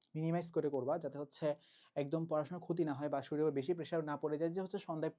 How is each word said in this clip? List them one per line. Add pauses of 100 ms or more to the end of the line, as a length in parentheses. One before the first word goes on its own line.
(160)
মিনিমাইজ
করে
করবা,
যাতে
হচ্ছে (400)
একদম
পড়াশোনার
ক্ষতি
না
হয়
বা
শরীরে
বেশি
প্রেশার
না
পড়ে
যায়
যে
হচ্ছে
সন্ধ্যায়